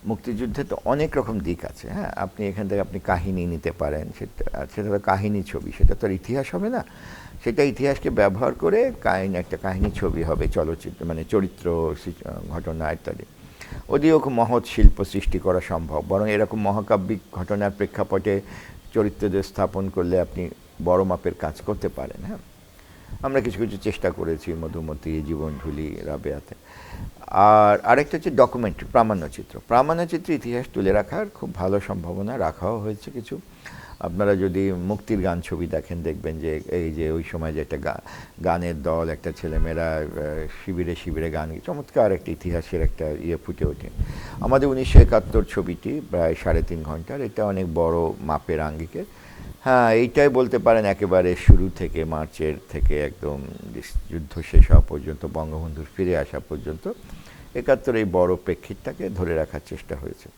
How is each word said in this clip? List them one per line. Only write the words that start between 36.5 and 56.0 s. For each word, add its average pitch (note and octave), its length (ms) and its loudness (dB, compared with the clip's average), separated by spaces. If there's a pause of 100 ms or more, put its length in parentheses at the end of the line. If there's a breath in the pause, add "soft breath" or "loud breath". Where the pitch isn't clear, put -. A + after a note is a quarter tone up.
এই E2 240 -2
যে D#2 200 -4
ওই E2 120 -4
সময় D#2+ 300 -6
যে D2+ 80 -4
একটা D2 160 -6
গা-, D2 240 -6 (420 loud breath)
গানের F2 400 -2
দল, E2 260 -2
একটা D#2+ 220 -6
ছেলেমেয়েরা, D#2+ 640 -2
আহ, D#2 120 -4 (580)
শিবিরে F2+ 300 -4
শিবিরে D#2+ 360 -6
গান, D#2+ 340 -6
চমৎকার C#3+ 460 0
একটা E2+ 200 -4
ইতিহাসের E2+ 500 -4
একটা D#2+ 280 0
ইয়ে D#2+ 360 -4
ফুটে E2+ 200 -6
ওঠে। D2 240 -6 (520 loud breath)
আমাদের C#3 260 4
উনিশশো C3 320 8
একাত্তর A2 440 8
ছবিটি G2+ 680 -4
প্রায় E2+ 340 2
সাড়ে E2 180 4
তিন D#2+ 220 -4
ঘন্টার, E2 380 -8
এটা G#2+ 240 -4
অনেক F#2+ 280 -2
বড় E2 480 2
মাপের D#2 380 -2
আঙ্গিকের। D#2+ 460 -6 (580 loud breath)
হ্যাঁ, B2 300 6
এইটাই B2 360 6
বলতে B2+ 280 2
পারেন A2+ 280 6
একেবারে F#2 500 4
শুরু F2+ 420 8
থেকে, E2 260 -4
মার্চের D#2 500 -4 (160)
থেকে D2+ 320 2
একদম C#2+ 380 -6 (720)
যুদ্ধ D#2+ 320 -8 (100)
শেষ - 200 8
হওয়া F2+ 100 12
পর্যন্ত, D2+ 520 -4
বঙ্গবন্ধুর D#2 520 -6 (120)
ফিরে F2+ 200 0